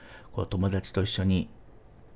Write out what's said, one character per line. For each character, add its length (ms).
こ 60
う、 40
友 240
達 220
と 100
一 60
緒 160
に、 240